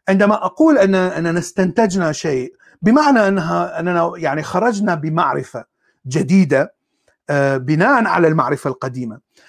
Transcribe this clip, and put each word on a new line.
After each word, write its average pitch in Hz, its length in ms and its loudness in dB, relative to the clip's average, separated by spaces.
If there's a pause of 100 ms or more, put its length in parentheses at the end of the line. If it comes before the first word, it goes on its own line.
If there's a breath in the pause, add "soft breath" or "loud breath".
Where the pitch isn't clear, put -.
عندما 202 360 2
أقول 302 320 2
أن، 196 180 4
أننا 170 440 -2
استنتجنا 180 720 0
شيء، 143 440 -6 (260 soft breath)
بمعنى 240 460 4
أنها، 175 520 -2
أننا 175 360 0
يعني 151 280 -4
خرجنا 202 520 -2
بمعرفة 147 720 -4 (420)
جديدة، 143 640 2 (560)
آه، 139 280 0
بناءً 185 480 0
على 170 220 2
المعرفة 147 420 -2
القديمة. 123 500 -10 (300 soft breath)